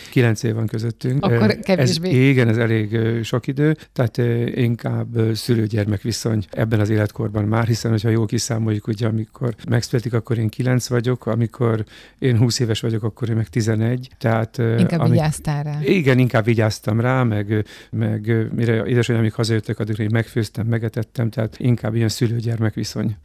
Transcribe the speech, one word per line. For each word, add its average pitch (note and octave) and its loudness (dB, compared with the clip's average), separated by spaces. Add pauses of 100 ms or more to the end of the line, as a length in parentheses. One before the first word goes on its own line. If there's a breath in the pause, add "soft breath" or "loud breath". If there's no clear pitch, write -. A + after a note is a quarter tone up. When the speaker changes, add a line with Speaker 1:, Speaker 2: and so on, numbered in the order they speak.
(100)
Speaker 1:
Kilenc A#2 2
év A2+ -2
van A2 -2
közöttünk. A#2 -4
Speaker 2:
Akkor A#2+ 4
Speaker 1:
Ö, G#3 4
ez, - -2
Speaker 2:
kevésbé. D#3+ 2
Speaker 1:
igen, B2+ 4
ez A2 2
elég, A2 0
ö, A2+ 0
sok A#2+ -4
idő. D3 0 (160 loud breath)
Tehát, B2 -2
ö, A#2+ 0
inkább, A#2 -2
ö, A2+ 2
szülő-gyermek G#2+ 0
viszony A2 -2
ebben A2+ 0
az G#2 2
életkorban G#2+ -2
már, A2+ 0
hiszen, A#2 0
hogyha A2+ 0
jól A2+ 2
kiszámoljuk, A2 -2
ugye, A2+ -2
amikor A2 -4 (140)
megszületik, A#2 0
akkor A#2 -2
én A2+ 0
kilenc B2+ -2
vagyok, A#2+ -2
amikor A2 0 (340 loud breath)
én B2 2
húsz A#2 2
éves A2 0
vagyok, A2+ -2
akkor A2+ -4
ő A2+ 0
meg A2 -2
tizenegy. A#2 0
Tehát, A2+ 0
ö, A2+ 2
Speaker 2:
Inkább E3+ 2
Speaker 1:
amik- A#2+ 4
Speaker 2:
vigyáztál D3+ 0
rá. D3 -6
Speaker 1:
Igen, C3+ 4
inkább A#2 4
vigyáztam A2 0
rá, B2+ 2
meg, G#2 0
ö, G#2+ 2 (300 loud breath)
meg, A2 -2
ö, A2+ 2
mire A2+ 0
édesanyámik A2+ 2
hazajöttek, A2+ -2
addig G#2+ -4
én G#2+ -2
megfőztem, A2+ -2
megetettem, A2+ -4
tehát A2+ -4
inkább A2+ 0
ilyen A#2 0
szülő-gyermek A2+ -2
viszony G#2+ -6